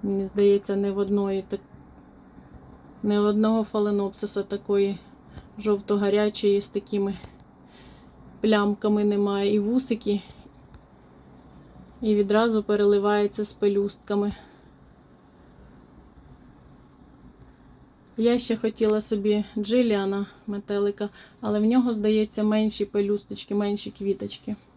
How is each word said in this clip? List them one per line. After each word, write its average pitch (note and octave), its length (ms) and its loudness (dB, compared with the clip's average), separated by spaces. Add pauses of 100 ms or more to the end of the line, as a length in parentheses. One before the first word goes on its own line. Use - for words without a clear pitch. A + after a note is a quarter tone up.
Мені G3 220 -2
здається, G3+ 520 2
не G3+ 140 0
в G3 80 -4
одної G3 500 0
так-, G3 120 -8 (1400)
не G#3 180 2
в G#3 40 2
одного G#3+ 400 2
фаленопсиса G3+ 760 -2
такої G3+ 560 0 (600)
жовто-гарячої G#3 1000 2
з G3+ 80 -10
такими G3+ 460 -4 (1300)
плямками G#3 640 2
немає. G3+ 500 0
І G#3+ 40 2
вусики, G#3+ 640 -2 (1800)
і G#3+ 140 2
відразу G#3+ 480 2
переливається G#3 840 2
з - 80 -10
пелюстками. G3+ 800 -2 (3750)
Я A#3 220 4
ще A#3+ 180 -2
хотіла A3 440 0
собі G#3 440 0 (140)
Джиліана G3+ 680 0 (200)
метелика, G3+ 640 -4 (320)
але G#3+ 200 -2
в G#3+ 40 2
нього, A#3+ 280 4
здається, G#3+ 500 0
менші G#3+ 420 0
пелюсточки, G3+ 680 -4
менші G3+ 360 -2
квіточки. G3+ 680 -6 (200)